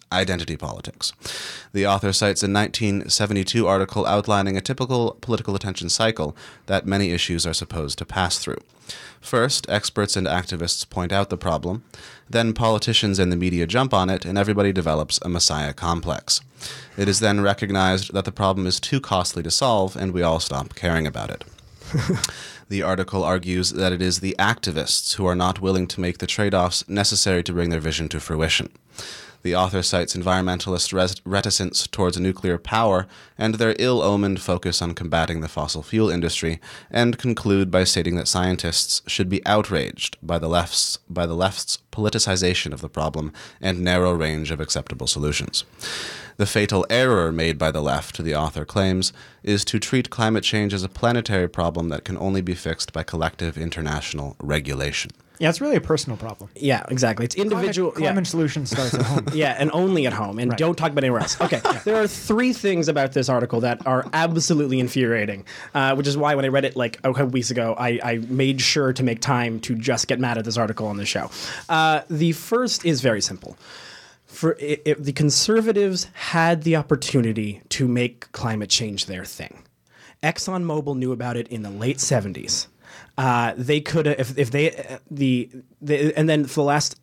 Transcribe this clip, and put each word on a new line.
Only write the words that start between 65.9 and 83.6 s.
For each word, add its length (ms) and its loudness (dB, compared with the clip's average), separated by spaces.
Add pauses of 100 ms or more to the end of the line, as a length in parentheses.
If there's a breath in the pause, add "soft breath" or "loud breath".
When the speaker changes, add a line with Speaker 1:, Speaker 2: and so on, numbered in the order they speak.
Speaker 3:
which 100 0
is 100 0
why 200 2
when 80 0
I 40 2
read 160 4
it, 120 -2
like, 220 -2
a 140 0
couple 180 2
weeks 200 0
ago, 260 0
I, 260 0
I 160 0 (100)
made 320 2
sure 320 2
to 100 -2
make 180 0
time 400 0
to 140 -2
just 320 0
get 140 0
mad 180 0
at 60 -4
this 120 -2
article 300 0
on 120 -4
the 80 -4
show. 240 -4 (380 loud breath)
Uh, 400 4
the 240 2
first 520 0
is 160 2
very 200 4
simple. 360 -6 (680 loud breath)
For 340 0
i-, 260 -2
i-, 120 4
the 140 -4
conservatives 1040 2
had 500 2
the 100 4
opportunity 960 2
to 160 0
make 460 0
climate 380 -4
change 360 -2
their 180 -8
thing. 380 -14 (600 loud breath)
ExxonMobil 760 -2
knew 160 0
about 240 -4
it 100 -4
in 160 -8
the 80 -8
late 300 -2
seventies. 640 -2 (500 loud breath)
Uh, 400 2
they 240 2